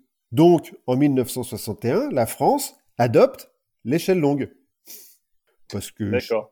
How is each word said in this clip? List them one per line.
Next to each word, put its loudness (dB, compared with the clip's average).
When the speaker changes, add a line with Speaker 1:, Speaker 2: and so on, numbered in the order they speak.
Speaker 1:
Donc, 4
en 0
mille 4
neuf 0
cent -8
soixante -10
et 0
un, -2
la 0
France -2
adopte 2
l'échelle 0
longue. 0
Parce -10
que -6
je, -4
Speaker 2:
D'accord. -4